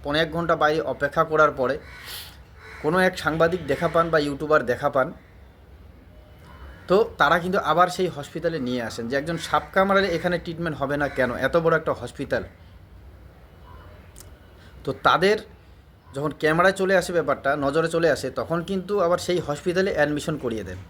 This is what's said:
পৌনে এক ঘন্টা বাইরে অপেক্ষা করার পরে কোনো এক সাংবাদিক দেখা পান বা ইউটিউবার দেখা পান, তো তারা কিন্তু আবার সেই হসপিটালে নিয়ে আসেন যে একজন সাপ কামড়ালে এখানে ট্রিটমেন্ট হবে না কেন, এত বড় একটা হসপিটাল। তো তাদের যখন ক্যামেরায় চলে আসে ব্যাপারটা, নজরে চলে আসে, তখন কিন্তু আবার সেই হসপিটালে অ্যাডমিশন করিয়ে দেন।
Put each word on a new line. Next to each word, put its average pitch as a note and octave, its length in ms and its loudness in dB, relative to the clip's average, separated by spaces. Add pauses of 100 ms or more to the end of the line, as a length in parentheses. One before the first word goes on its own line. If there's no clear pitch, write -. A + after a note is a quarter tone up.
পৌনে C#3+ 180 0
এক D#3+ 100 0
ঘন্টা E3+ 240 0
বাইরে D3+ 240 2 (140)
অপেক্ষা C#3+ 380 0
করার D3+ 280 6
পরে C3 180 0 (1040)
কোনো D#3+ 140 2 (100)
এক F#3 60 2 (100)
সাংবাদিক E3 380 2 (100)
দেখা D#3 220 0
পান E3+ 160 4
বা D#3+ 100 4
ইউটিউবার D3 420 2 (100)
দেখা C#3 180 -2
পান, C3+ 180 2 (1800)
তো F3+ 60 6 (220)
তারা D#3 260 4
কিন্তু F#3 160 0 (120)
আবার F3+ 240 6
সেই F#3 200 -2
হসপিটালে D#3+ 520 -6
নিয়ে B2 220 -2
আসেন A#2 200 -8
যে C3+ 80 -4
একজন D#3+ 280 -4
সাপ D3+ 260 0
কামড়ালে G3 460 2
এখানে F3 260 0
ট্রিটমেন্ট E3 340 -6
হবে C#3 200 -2
না C#3+ 100 0 (100)
কেন, B2 140 2 (160)
এত C3 160 0
বড় E3 140 4
একটা D3+ 220 -2
হসপিটাল। A#2+ 440 -4 (2500)
তো C#3 60 -6 (180)
তাদের F#3 300 4 (760)
যখন C#3+ 160 -4 (100)
ক্যামেরায় F3 400 4
চলে F#3+ 200 2
আসে F#3 160 -6
ব্যাপারটা, C#3 380 0
নজরে D3 400 0
চলে E3 200 2
আসে, C3 120 -6 (120)
তখন E3 200 -2 (100)
কিন্তু F#3+ 240 -4 (120)
আবার F3 200 2
সেই F3+ 220 0
হসপিটালে F3+ 500 0
অ্যাডমিশন D3 400 0
করিয়ে A2 320 -6
দেন। F#2 100 -12 (100)